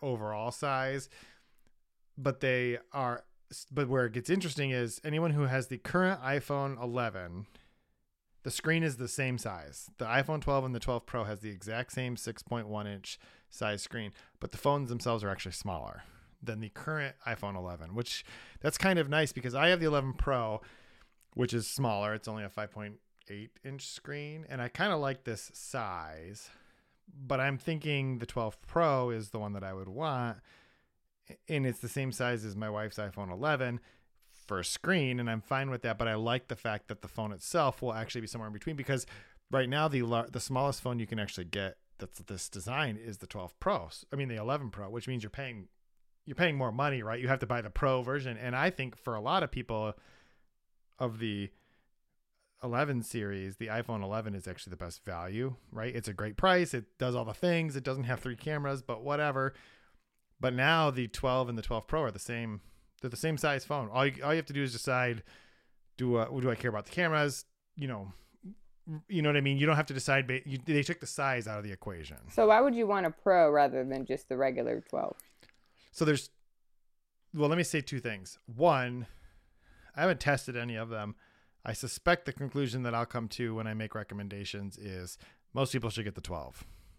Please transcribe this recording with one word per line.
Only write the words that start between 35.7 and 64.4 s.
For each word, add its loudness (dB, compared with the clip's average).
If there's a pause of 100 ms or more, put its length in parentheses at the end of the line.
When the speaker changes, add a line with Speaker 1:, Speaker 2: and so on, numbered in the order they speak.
Speaker 1:
with -4
that, 0
but 2
I 2
like 0
the -6
fact -4
that -10
the -10
phone -4
itself 0
will 0
actually -4
be -6
somewhere -8
in -8
between, -6
because 0 (460)
right 4
now 2
the 2
lar-, 2
the -4
smallest 0
phone -2
you -2
can -4
actually -4
get -4 (200)
that's -12
this -8
design -4
is -12
the -14
twelve -10
Pro. 0
S-, -14
I -4
mean, -2
the -6
eleven -4
Pro, -10
which -8
means -4
you're -8
paying, -10 (600)
you're -10
paying 4
more 2
money, 0
right? -4
You -2
have 4
to -4
buy 0
the -6
Pro 4
version, -2
and -4
I 2
think -6
for -4
a -2
lot 2
of -2
people -2 (1080)
of -2
the -2 (1120)
eleven 0
series, -4
the -8
iPhone -2
eleven -4
is -8
actually -10
the -10
best -10
value, -4 (160)
right? -6
It's -6
a -6
great -4
price. 4
It -2 (140)
does 0
all 0
the -6
things. 2
It -4
doesn't -2
have -2
three -6
cameras, -4
but -6
whatever. 2 (840)
But 2
now 6
the 0
twelve 2
and -2
the -4
twelve -2
Pro 2
are 0
the -8
same. -4 (420)
They're -4
the -8
same 0
size 2
phone. -4
All 4
you, -2
all 2
you 4
have -2